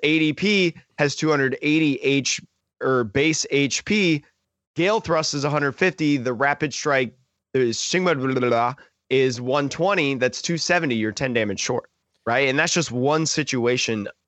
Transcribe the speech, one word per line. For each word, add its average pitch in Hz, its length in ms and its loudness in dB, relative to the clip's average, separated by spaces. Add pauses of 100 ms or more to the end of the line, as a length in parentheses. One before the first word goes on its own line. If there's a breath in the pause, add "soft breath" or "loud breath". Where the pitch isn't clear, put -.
A 156 160 2
D 156 120 2
P 185 440 2 (240 loud breath)
has 143 160 2
two 156 120 -2
hundred 139 360 2
eighty 151 400 2
H-, 139 360 0 (420)
or 131 220 0
base 147 460 0
H 139 340 0
P. 180 400 0 (520 soft breath)
Gale 202 240 0
Thrust 156 340 -2
is 139 100 -4
a 143 60 0
hundred 143 220 0
fifty. 156 460 0
The 123 160 -2
Rapid 143 380 0
Strike, 131 460 -2 (360)
the 123 180 2
Shingba 175 480 0
blah, 131 200 -2
blah, 123 100 0
blah, 120 240 2 (360 loud breath)
is 131 320 2
one 135 280 0
twenty. 165 440 0
That's 127 260 -2
two 170 160 -4
seventy. 165 400 0
You're 107 160 -2
ten 127 220 -4
damage 104 260 0
short, - 300 -4 (380)
right? 131 200 2
And 131 100 0
that's 165 160 0
just 156 180 -2
one 147 340 0
situation 123 840 -2 (200)